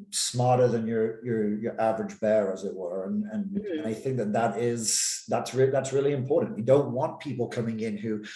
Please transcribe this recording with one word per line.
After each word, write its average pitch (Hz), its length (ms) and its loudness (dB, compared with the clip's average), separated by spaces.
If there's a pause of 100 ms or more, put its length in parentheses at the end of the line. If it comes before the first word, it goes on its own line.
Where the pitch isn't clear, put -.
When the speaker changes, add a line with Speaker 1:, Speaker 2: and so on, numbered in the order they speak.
(100)
Speaker 1:
smarter 123 560 2
than 113 220 0
your, 110 360 0
your, 107 360 0
your 110 200 -4
average 107 380 0
bear, 107 340 4
as 98 120 -6
it 92 100 -6
were. 92 300 -6
And, 104 260 -2
and, 104 160 -4
Speaker 2:
Mm-hmm. 123 320 -4
Speaker 1:
and 113 80 -4
I 113 80 -2
think 131 220 -4
that 107 160 0
that 113 260 0
is, 117 680 0
that's 123 260 -2
re-, 131 160 6
that's 131 220 0
really 139 200 2
important. 131 460 0
You 107 60 -4
don't 131 260 6
want 147 300 -2
people 127 260 -4
coming 113 320 -2
in 110 180 -4
who, 107 280 -4 (120)